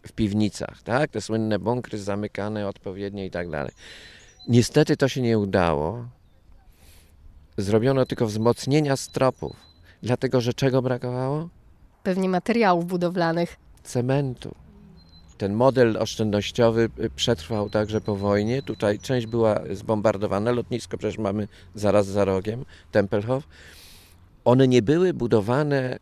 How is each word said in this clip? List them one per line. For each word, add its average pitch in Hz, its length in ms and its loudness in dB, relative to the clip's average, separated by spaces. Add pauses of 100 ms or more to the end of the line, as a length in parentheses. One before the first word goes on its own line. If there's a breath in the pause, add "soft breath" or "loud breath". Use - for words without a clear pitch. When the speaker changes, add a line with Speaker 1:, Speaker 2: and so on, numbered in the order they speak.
Speaker 1:
W - 60 -18
piwnicach, 104 680 -2
tak? 139 280 0
Te 110 100 -6
słynne 110 380 -2
bunkry 113 400 -4
zamykane 101 680 -6
odpowiednio 101 560 -10
i 92 60 -8
tak 87 200 -8
dalej. 73 220 -6 (760 loud breath)
Niestety 139 480 4
to 135 120 2
się 135 120 -4
nie 117 180 2
udało. 95 720 0 (1500 soft breath)
Zrobiono 113 500 2
tylko 120 200 -2
wzmocnienia 127 680 0
stropów. - 600 -2 (460 soft breath)
Dlatego, 123 380 0
że 120 140 -2
czego 131 280 2
brakowało? 127 680 -4 (540)
Speaker 2:
Pewnie 190 260 -2
materiałów 185 580 2
budowlanych. 175 680 -2 (260)
Speaker 1:
Cementu. 131 720 -4 (840)
Ten 101 160 -2
model 120 420 4
oszczędnościowy, 113 1000 0
y, 110 120 -4
przetrwał 107 600 -2
także 107 300 0
po 104 160 -4
wojnie. 104 460 0
Tutaj 104 360 -2
część 123 280 -2
była 113 340 2 (120)
zbombardowana. 104 760 0
Lotnisko 117 480 -6
przecież 107 200 -6
mamy 104 300 -2 (260 loud breath)
zaraz 101 320 2
za 98 180 0
rogiem, 98 400 -2 (280 loud breath)
Tempelhof. 107 520 0 (1000 loud breath)
One 131 240 6
nie 123 140 6
były 165 320 2
budowane 127 880 0